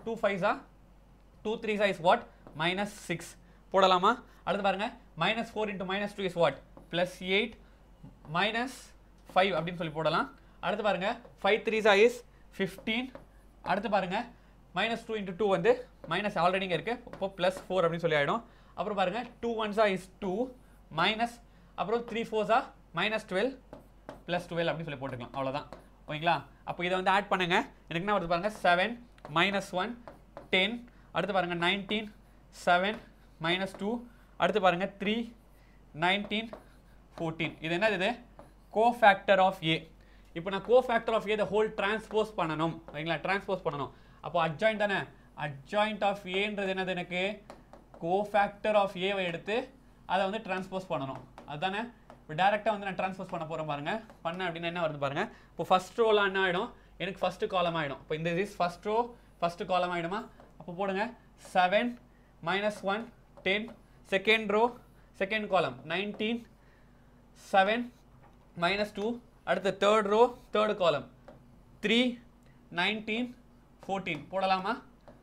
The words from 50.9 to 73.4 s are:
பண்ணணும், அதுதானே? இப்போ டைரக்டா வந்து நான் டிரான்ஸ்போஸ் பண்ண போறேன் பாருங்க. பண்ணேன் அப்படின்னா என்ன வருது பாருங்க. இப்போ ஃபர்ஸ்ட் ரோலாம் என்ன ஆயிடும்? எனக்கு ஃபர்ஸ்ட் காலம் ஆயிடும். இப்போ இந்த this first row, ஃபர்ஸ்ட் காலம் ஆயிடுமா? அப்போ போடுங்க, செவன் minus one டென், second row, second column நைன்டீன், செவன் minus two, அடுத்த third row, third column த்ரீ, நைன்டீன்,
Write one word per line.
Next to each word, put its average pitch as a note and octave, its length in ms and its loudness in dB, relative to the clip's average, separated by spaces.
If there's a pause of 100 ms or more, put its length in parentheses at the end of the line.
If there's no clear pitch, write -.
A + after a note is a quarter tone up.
பண்ணணும், C3+ 300 -4 (300)
அதுதானே? F#3+ 300 -4 (400)
இப்போ D#3 200 -12
டைரக்டா G#3 340 4
வந்து G3+ 120 -6
நான் F#3 120 -4
டிரான்ஸ்போஸ் F#3 340 -6
பண்ண E3 180 -6
போறேன் D#3 200 -6
பாருங்க. D3 200 -4 (340)
பண்ணேன் F3+ 220 -4
அப்படின்னா E3+ 240 -4
என்ன F3 140 -4
வருது D3+ 180 -4
பாருங்க. D#3+ 200 -2 (280)
இப்போ E3 180 -6
ஃபர்ஸ்ட் F#3 320 2
ரோலாம் G#3 280 6
என்ன F#3+ 160 0
ஆயிடும்? F#3+ 240 0 (340)
எனக்கு F#3 200 -8
ஃபர்ஸ்ட் F3+ 300 -2
காலம் F3 280 0
ஆயிடும். C3+ 220 -6
இப்போ D#3 160 -4
இந்த E3+ 200 -2
this G3+ 120 -4 (100)
first F3 280 -2
row, A3 120 2 (380)
ஃபர்ஸ்ட் E3+ 320 -2
காலம் F3+ 240 2
ஆயிடுமா? F3 240 -2 (400)
அப்போ - 200 -14
போடுங்க, G3 240 0 (500)
செவன் G3 380 4 (580)
minus G#3 300 0 (140)
one A3+ 100 -4 (420)
டென், F#3 220 0 (460)
second G#3+ 420 2
row, A3 80 4 (580)
second G#3 320 -2
column C#3 240 2 (160)
நைன்டீன், G#3+ 480 -4 (1120)
செவன் G#3+ 340 4 (800)
minus G3+ 340 0
two, G#3 120 -2 (400)
அடுத்த F#3 340 0
third G#3 300 4
row, A3 80 6 (320)
third G#3+ 300 2
column D3 240 2 (760)
த்ரீ, A3 160 4 (800)
நைன்டீன், A3 460 -2 (560)